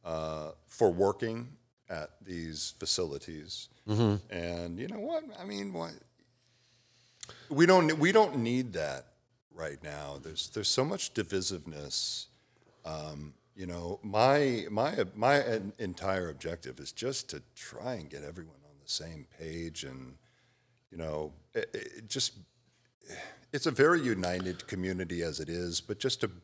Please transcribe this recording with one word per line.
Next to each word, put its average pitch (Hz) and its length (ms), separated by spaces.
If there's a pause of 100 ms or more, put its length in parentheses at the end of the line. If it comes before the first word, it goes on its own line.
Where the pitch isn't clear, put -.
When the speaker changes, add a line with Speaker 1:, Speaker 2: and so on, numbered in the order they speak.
Speaker 1:
uh, 78 460 (140)
for - 240
working 113 600 (400)
at 78 220 (140)
these 82 540
facilities. 78 880 (200)
Speaker 2:
Mm-hmm. 104 460
Speaker 1:
And 87 460
you 131 80
know - 120
what? 311 240 (160)
I 175 40
mean, 202 300
what? 165 180 (1600)
We 151 160
don't, 170 340
we 170 120
don't 202 260
need 120 360
that 71 320 (480)
right 76 300
now. 73 380
There's, 80 280
there's 107 180
so 131 180
much 190 280
divisiveness. 85 1120 (580)
Um, 76 480 (220)
you 95 100
know, 87 380
my, 120 680
my, 110 320 (120)
my 135 280
en-, 107 360
entire 92 500
objective 73 500
is 71 120
just - 400
to - 100 (140)
try - 400
and 78 140
get 71 140
everyone 80 320 (100)
on 73 160
the 69 80
same 80 360 (140)
page, 82 440
and, 65 320 (760)
you 90 60
know, 76 360 (200)
it, - 200
it - 340
just, - 260 (1160)
it's 143 140
a 160 60
very 151 300
united 92 680
community 90 560
as 76 160
it 76 100
is, 87 320
but - 180
just - 220
to 110 80 (140)